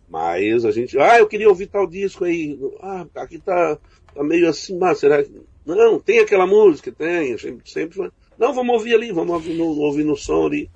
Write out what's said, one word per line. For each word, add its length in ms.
Mas 560
a 60
gente, 260
"Ah, 220
eu 80
queria 200
ouvir 200
tal 180
disco 400
aí. 320
Ah, 240
aqui 200
tá, 400
tá 100
meio 260
assim, 300
mas 180
será 260
que." 80
"Não, 360
tem 200
aquela 280
música?" 440
"Tem." 460
Sempre, 320
sempre 300
vai, 100
"Não, 140
vamos 220
ouvir 220
ali, 160
vamos 220
ouvir 200
no, 140
ouvir 360
no 140
som 300
ali." 280